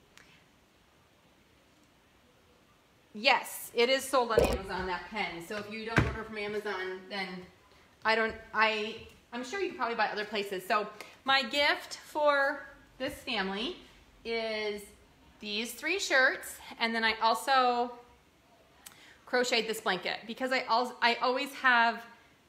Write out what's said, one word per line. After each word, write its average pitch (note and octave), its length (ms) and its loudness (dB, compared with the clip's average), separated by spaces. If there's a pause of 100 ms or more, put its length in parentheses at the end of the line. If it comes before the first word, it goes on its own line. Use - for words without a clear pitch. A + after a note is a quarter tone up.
(3250)
Yes, - 600 2
it A#3+ 140 6
is C4+ 140 4
sold A#3+ 280 2
on G#3+ 100 6
Amazon, F#3+ 460 0
that F3+ 240 -4
pen. E3+ 340 -6
So G#3+ 120 -8
if G3+ 140 -10
you A3 140 -10
don't A#3 220 2
order A3+ 160 -6
from G#3+ 160 -10
Amazon, G3+ 600 -6 (120)
then F#3 340 -8 (580)
I A3 120 2
don't, A3 180 0 (220)
I, A3 520 0 (240)
I'm A#3+ 120 -8
sure G4 160 -6
you F#4 100 -2
can A#3+ 80 -10
probably A#3 180 -2
buy G#3+ 120 2
other G#3 180 -4
places. G3+ 400 -4
So G#3 220 0 (380)
my C4+ 180 4
gift C#4+ 540 0
for C#4+ 680 2 (320)
this C#4 160 -4
family G#3+ 640 -4 (480)
is G#3+ 560 -4 (580)
these G#3+ 340 -6
three E4+ 260 -2
shirts, D#4 580 2 (220)
and A3+ 140 0
then A3+ 100 0
I A3 180 2
also A#3+ 720 4 (1400)
crocheted B3 400 2
this G#3+ 140 -4
blanket F#3 440 -2
because B3+ 260 -4
I B3+ 120 2
al-, A#3+ 380 0
I A#3 140 4
always C4 380 0
have, A#3 480 4 (480)